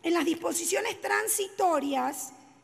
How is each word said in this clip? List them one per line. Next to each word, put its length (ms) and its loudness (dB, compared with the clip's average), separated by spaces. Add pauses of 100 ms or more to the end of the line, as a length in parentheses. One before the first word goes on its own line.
en 120 2
las 100 2
disposiciones 760 -2
transitorias 1300 0 (320)